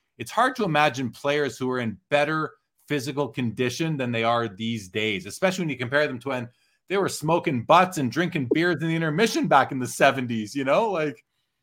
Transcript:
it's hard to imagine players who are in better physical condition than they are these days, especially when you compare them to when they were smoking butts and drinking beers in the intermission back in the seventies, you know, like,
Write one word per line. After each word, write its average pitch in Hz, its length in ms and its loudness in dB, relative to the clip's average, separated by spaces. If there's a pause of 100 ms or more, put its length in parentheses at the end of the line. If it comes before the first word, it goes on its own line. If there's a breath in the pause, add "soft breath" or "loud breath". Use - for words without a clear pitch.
(180)
it's 120 140 -10
hard 254 240 2
to 220 80 -2
imagine 147 460 2
players 143 460 -2
who 127 140 -4
are 127 80 -2
in 110 180 -4 (140)
better 147 440 0 (340)
physical 139 400 -2
condition 127 680 -2
than 127 140 -2
they 113 140 0
are 117 240 2
these 107 400 -6
days, 104 380 -2
especially 185 360 -2
when 160 80 -2
you 131 80 -6
compare 143 300 0
them 127 100 -8
to 139 120 -8
when 123 180 -6 (400)
they 190 100 -2
were 180 100 0
smoking 156 540 -2
butts 180 360 4
and 131 120 0
drinking 151 420 -2
beers 170 300 0
in 165 60 -2
the 165 80 0
intermission 190 500 0
back 143 240 4
in 139 80 -4
the 123 80 -4
seventies, 123 720 0
you 139 80 -2
know, 185 260 2
like, 156 340 -4 (380)